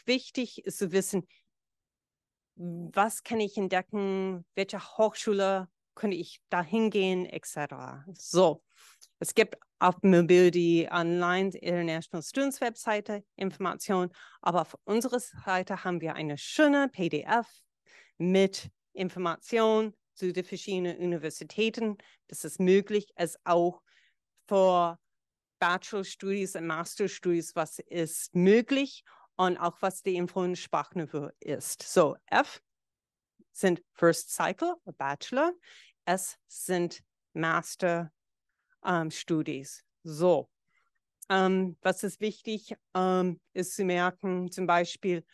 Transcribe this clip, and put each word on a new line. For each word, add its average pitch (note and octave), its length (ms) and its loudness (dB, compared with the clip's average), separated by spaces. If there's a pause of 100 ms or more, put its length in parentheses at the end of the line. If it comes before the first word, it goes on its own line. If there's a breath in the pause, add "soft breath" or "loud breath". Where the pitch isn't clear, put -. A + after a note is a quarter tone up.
wichtig, - 600 -2
ist - 120 -8
zu F#3 140 -4
wissen, F#3+ 360 0 (1300 soft breath)
was F3 680 -2
kann A3+ 160 -2
ich G#3 180 -2
entdecken, F#3+ 960 -2
welche G3 260 -4
Hochschule G3 880 0 (280)
könnte G3 220 -4
ich - 320 -12
da F3+ 140 0
hingehen, F#3+ 640 2
et - 200 -12
cetera. C3+ 580 -10 (100)
So, E3+ 500 2 (560 soft breath)
es - 160 -4
gibt A3 220 2 (200)
auf F3+ 240 4
Mobility F3 920 6
Online, F3 580 0
International F3 760 -4
Students C4+ 380 -2
Webseite, G#3+ 640 -4 (120)
Informationen, F#3 760 -2 (300 loud breath)
aber F3 200 0
auf - 140 -8 (100)
unserer A#3 340 -2
Seite F#3 640 -6
haben F3 180 -2
wir D#3+ 140 -6
eine D3 220 -6
schöne C#4+ 520 2
P F3+ 200 -4
D D3+ 120 -4
F A3+ 260 -2 (680 soft breath)
mit F#3+ 540 2 (220)
Informationen G#3+ 1000 0 (220)
zu F3+ 180 -4
den F3+ 120 -6
verschiedenen F#3 520 -6
Universitäten. F3+ 1000 -4 (300 soft breath)
Das - 160 -14
ist - 160 -12
möglich, G3+ 560 2
es E3+ 280 -4
auch F3 400 2 (640 soft breath)
für F3+ 520 4 (600)
Bachelorstudies F#3+ 960 -2
und E3 100 -8
Masterstudies, E3+ 880 -4
was D#3+ 240 -4
ist - 540 -6
möglich A#3 720 4 (320 soft breath)
und F3+ 220 2
auch E3+ 240 -2
was F#3+ 200 -2
die F#3 160 -2
empfohlene F3+ 380 -2
Sprachniveau D#3 760 -6 (100)
ist. - 440 -8
So, D#3 420 4
F - 360 0 (920)
sind F3+ 280 0 (100)
First - 380 2
Cycle, G3 440 -2 (220)
Bachelor, B3 560 -2 (520 loud breath)
S F#3+ 320 -2 (100)
sind F3 560 -4 (300)
Master, E3 800 -2 (720)
ähm, E3 280 -2
Studies. D#3 760 -6 (180)
So, D#3+ 460 2 (800)
ähm, F#3+ 520 2
was F#3 220 0
ist G3 160 -6
wichtig, G#3+ 560 -6 (200)
ähm, F#3 440 2 (140)
ist F#3 220 -6
zu G3+ 100 -2
merken, F3+ 640 -2
zum F#3 160 -6
Beispiel F3 560 0 (100)